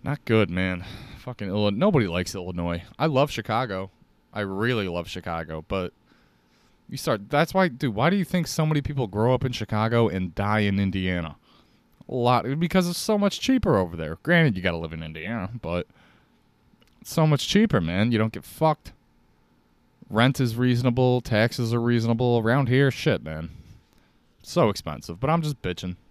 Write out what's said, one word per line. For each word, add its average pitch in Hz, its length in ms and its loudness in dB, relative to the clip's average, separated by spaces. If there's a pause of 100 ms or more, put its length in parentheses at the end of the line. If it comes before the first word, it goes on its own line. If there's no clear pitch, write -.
not - 200 -6
good, 110 260 2
man. 90 360 -4 (340)
Fucking 107 300 -10
Illi-, 104 260 0
nobody 151 320 2
likes 87 260 -4
Illinois. 87 500 -6 (140)
I 160 100 0
love 143 220 2
Chicago. 107 640 -4 (420)
I 104 80 -6
really 101 460 -2
love 87 220 -4
Chicago, 82 580 -8
but 92 240 -4 (960)
you - 80 -14
start, 110 340 -4
that's 156 240 0
why, 190 140 4
dude, 123 260 -2
why 123 160 2
do 196 60 2
you 196 80 0
think 170 240 -2
so - 180 -2
many 156 160 0
people 135 260 -4
grow 110 260 2
up 123 100 0
in 127 80 -2
Chicago 113 560 2
and 90 260 -2
die 104 260 0
in 101 200 2
Indiana? 92 560 -2 (720)
A - 80 -8
lot, 120 300 2 (140)
because 175 280 2
it's 175 100 -6
so 214 200 0
much 202 240 0
cheaper 220 340 2
over 87 220 0
there. 80 260 -6
Granted, 160 320 4
you 90 80 -8
gotta 87 140 0
live 82 160 -6
in 80 100 -8
Indiana, 90 460 -8 (120)
but 85 260 -4 (1120)
it's - 100 -16
so 156 160 2
much 147 200 2
cheaper, 202 340 4
man. 98 320 2
You 110 40 2
don't 110 140 2
get - 140 -14
fucked. - 480 -2 (1160)
Rent 123 300 4
is 117 160 0
reasonable. 123 640 2
Taxes 117 540 0
are 117 80 0
reasonable. 117 560 2
Around 117 320 2
here, 131 220 4
shit, - 320 0
man. 78 260 -8 (920)
So 151 280 2
expensive, 85 500 -8
but 135 100 -2
I'm 170 120 2
just 151 200 -4
bitching. 90 360 -6 (140)